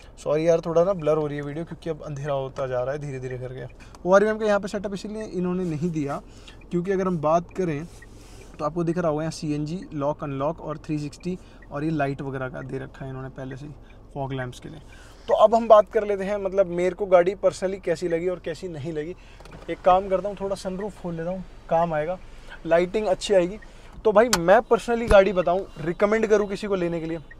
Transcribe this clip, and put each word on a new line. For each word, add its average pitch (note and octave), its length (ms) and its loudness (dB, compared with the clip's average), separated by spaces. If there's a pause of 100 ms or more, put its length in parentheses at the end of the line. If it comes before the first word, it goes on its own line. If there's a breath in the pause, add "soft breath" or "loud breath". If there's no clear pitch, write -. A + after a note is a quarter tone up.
(240 loud breath)
Sorry D#3 240 2
यार, E3 180 4
थोड़ा E3 180 4
ना G3 100 2
blur D3+ 220 2
हो D3+ 100 0
रही D3 100 -6
है D3 60 -6
video D3 220 -8
क्योंकि E3 260 -10
अब D3+ 120 -8
अंधेरा C#3+ 320 -6
होता C3+ 320 -4
जा B2+ 160 -2
रहा C3 100 -4
है D3+ 80 -6
धीरे C#3+ 180 -8
धीरे B2+ 200 -8
करके। B2+ 280 -12 (420 loud breath)
ओआरवीएम G#3+ 300 6
का A3 80 -2
यहाँ G3+ 140 4
पे G3+ 80 -8
setup G3+ 260 -6
इसीलिए G#3+ 300 -10
इन्होंने F3+ 400 -2
नहीं E3 260 -2
दिया D#3 300 -4 (500 loud breath)
क्योंकि F3 220 -2
अगर F#3 140 0
हम F3+ 120 -2
बात D#3+ 380 2
करें E3+ 300 -4 (720 loud breath)
तो D3+ 60 -6
आपको D#3+ 200 -2
दिख E3+ 140 0
रहा F3 100 0
होगा D3+ 140 0
यहाँ D#3+ 80 -4
सीएनजी D3+ 480 -4 (160)
lock D3 300 -2
unlock C#3+ 360 -4
और D3+ 180 -8
थ्री D3+ 200 -6
सिक्सटी E3 380 -8 (360 loud breath)
और D3 120 -6
ये D#3+ 60 -2
light C#3+ 320 -2
वगैरह C3 260 -6
का C#3+ 140 -10
दे C3+ 160 -8
रखा C3 260 -12
है C3+ 60 -10
इन्होंने C3 180 -10
पहले C3 280 -12
से D3 100 -16
ही D3 60 -16 (420 loud breath)
fog C3+ 180 -6
lamps B2+ 280 -8
के - 80 -16
लिए। D#3+ 100 -16 (500 loud breath)
तो A3 60 4
अब G#3+ 200 6
हम A3+ 140 2
बात G#3+ 240 10
कर G#3+ 140 0
लेते G3 180 -2
हैं G#3 120 -2
मतलब G3 300 2
मेरे F3 280 0
को G3+ 120 -4
गाड़ी F3+ 280 4 (100)
personally F#3+ 400 0
कैसी F3 240 -2
लगी E3 200 -2
और F3 160 -6
कैसी F3+ 240 -10
नहीं D#3+ 240 -10
लगी। D#3 220 -8 (560 loud breath)
एक E3 140 -6
काम F#3+ 240 6
करता F#3+ 200 0
हूँ, G3 120 -6
थोड़ा G3 160 -4
sunroof F#3+ 460 -8
खोल E3+ 120 -6
लेता E3 160 -6
हूँ, F#3+ 140 -8 (260)
काम E3+ 240 2
आएगा, D#3+ 240 -4 (480 loud breath)
lighting F3+ 400 2
अच्छी F#3+ 280 0
आएगी। F#3 240 2 (460 loud breath)
तो G#3+ 80 4
भाई G#3+ 260 6
मैं F3+ 200 8 (140)
personally A#3 380 0
गाड़ी G3+ 220 8
बताऊँ, F3+ 340 0 (140)
recommend G#3 460 2
करूँ G3+ 220 4
किसी G3+ 180 -6
को G3 80 0
लेने E3+ 260 -2
के D#3+ 60 -8
लिए E3 120 -6 (220)